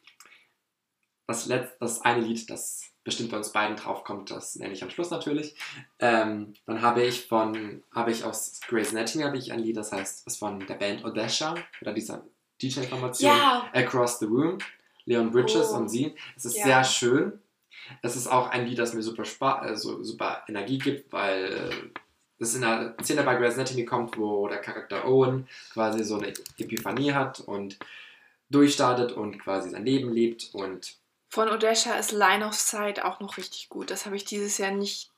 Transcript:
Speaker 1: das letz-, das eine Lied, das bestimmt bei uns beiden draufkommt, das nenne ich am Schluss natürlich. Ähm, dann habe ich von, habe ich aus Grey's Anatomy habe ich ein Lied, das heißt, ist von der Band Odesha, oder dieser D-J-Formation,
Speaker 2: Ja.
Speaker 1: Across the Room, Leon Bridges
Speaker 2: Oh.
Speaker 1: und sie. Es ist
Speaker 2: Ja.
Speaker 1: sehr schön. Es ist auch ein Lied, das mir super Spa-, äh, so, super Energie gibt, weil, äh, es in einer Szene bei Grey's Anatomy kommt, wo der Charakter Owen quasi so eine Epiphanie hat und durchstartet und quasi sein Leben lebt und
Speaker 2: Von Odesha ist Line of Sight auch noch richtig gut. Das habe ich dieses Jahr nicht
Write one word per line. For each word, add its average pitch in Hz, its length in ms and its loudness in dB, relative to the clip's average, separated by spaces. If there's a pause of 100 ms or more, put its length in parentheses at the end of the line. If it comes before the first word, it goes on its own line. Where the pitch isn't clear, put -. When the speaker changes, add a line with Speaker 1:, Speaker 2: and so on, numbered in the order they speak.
(1300)
Speaker 1:
das - 220 -6
letz-, 127 320 0
das 117 220 -4
eine 123 180 6
Lied, 113 300 -2
das - 400 -10 (120)
bestimmt 113 280 -4
bei 107 80 -4
uns 107 120 -6
beiden 107 260 0
draufkommt, 104 540 -8
das - 260 -10
nenne 98 180 -8
ich 92 80 -10
am 92 80 -10
Schluss - 200 -4
natürlich. 151 440 -4 (460)
Ähm, 107 520 2 (140)
dann 113 160 -2
habe 120 200 6
ich 123 240 0
von, 110 560 0 (120)
habe 117 160 0
ich 110 140 -2
aus - 440 -6
Grey's 107 220 2
Anatomy 113 340 -2
habe 143 140 0
ich 123 140 -8
ein 117 80 -4
Lied, 110 180 0
das 107 140 -6
heißt, - 340 -6
ist - 120 -8
von 101 280 -6
der 101 80 -8
Band 101 280 -2
Odesha, 117 520 -2 (260)
oder 110 140 -6
dieser - 320 -6 (340)
D-J-Formation, 131 680 2
Speaker 2:
Ja. 269 420 6
Speaker 1:
Across 123 460 2
the 110 80 0
Room, 156 320 4 (480)
Leon 117 240 4
Bridges - 400 6
Speaker 2:
Oh. 135 60 0
Speaker 1:
und 113 120 0
sie. 131 260 0 (220)
Es - 80 -10
ist 113 140 -2
Speaker 2:
Ja. 107 60 0
Speaker 1:
sehr 131 200 8
schön. 139 560 2 (600)
Es 120 140 -2
ist 123 100 -4
auch 127 240 2
ein 120 160 0
Lied, 117 120 -4
das 113 140 0
mir 113 100 -4
super 110 220 -4
Spa-, - 420 -2
äh, 110 120 -4
so, 107 240 -6
super - 440 -4
Energie 110 320 -4
gibt, 139 320 -2
weil, 95 600 -2
äh, - 180 -8 (500)
es 113 160 -2
in 127 100 -2
einer 113 380 0
Szene 147 200 2
bei 127 140 4
Grey's 120 180 4
Anatomy 127 320 -2
kommt, 120 320 -4
wo 104 300 0
der 104 120 -4
Charakter 107 460 -6
Owen 131 420 4 (240)
quasi 110 320 0
so 107 140 -2
eine 101 100 -4 (300)
Epiphanie 123 560 -2
hat 135 260 -2
und 101 380 -8 (720)
durchstartet 131 600 6
und 104 260 -6
quasi 95 320 -4
sein 98 160 -8
Leben 127 260 2
lebt 117 400 2
und 95 440 -8 (340)
Speaker 2:
Von 220 180 2
Odesha 220 480 2
ist 214 160 -2
Line 208 340 4
of 214 80 -4
Sight 208 480 -2
auch 185 160 -2
noch 196 200 -10
richtig - 320 -12
gut. - 200 -8
Das 190 160 -6
habe 196 80 -6
ich 202 100 -6
dieses 208 340 -4
Jahr 196 120 0
nicht 202 480 -4